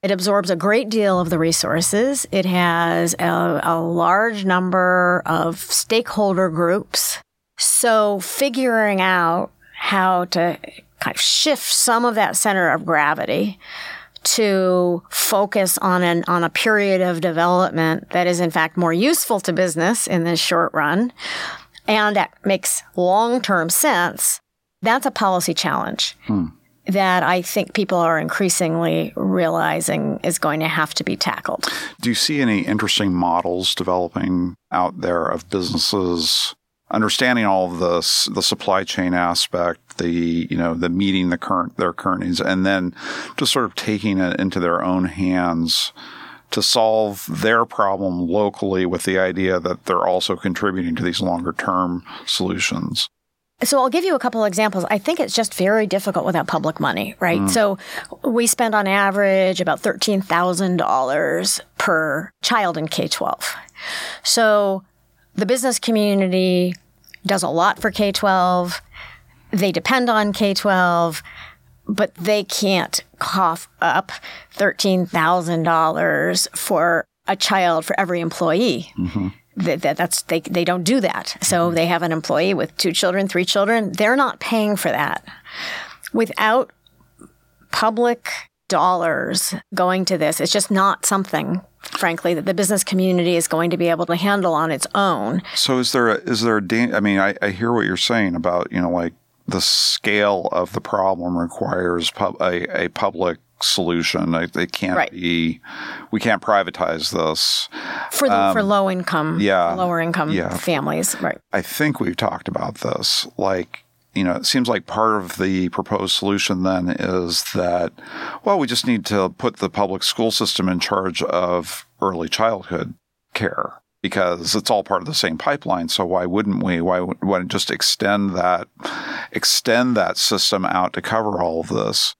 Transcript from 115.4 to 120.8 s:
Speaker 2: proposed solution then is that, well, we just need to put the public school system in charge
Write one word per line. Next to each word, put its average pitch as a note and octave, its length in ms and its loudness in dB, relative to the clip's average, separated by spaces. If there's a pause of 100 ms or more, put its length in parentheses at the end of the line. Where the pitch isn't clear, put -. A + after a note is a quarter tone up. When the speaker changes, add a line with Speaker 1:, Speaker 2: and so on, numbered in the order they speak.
Speaker 2:
proposed G2 440 -2
solution G2 480 0
then F#2 280 0
is F2+ 520 -2 (120)
that, F2 380 0 (520)
well, G3+ 140 2
we C#3+ 80 0
just A#2+ 200 -2
need A#2 200 0
to F#2+ 240 0
put - 260 -4
the F#2+ 140 -2
public F#2+ 320 -2
school A2+ 280 0
system G2+ 380 0
in F2+ 100 0
charge F#2 440 -2